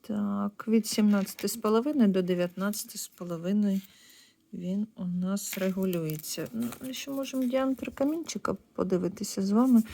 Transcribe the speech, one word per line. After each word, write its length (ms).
Так, 680
від 180
сімнадцяти 600
з 80
половиною 520
до 140
дев'ятнадцяти 760
з 100
половиною 720
він 340
у 80
нас 540
регулюється. 920
Ну, 420
ще 160
можемо 340
діаметр 500
камінчика 600
подивитися 880
з 80
вами. 320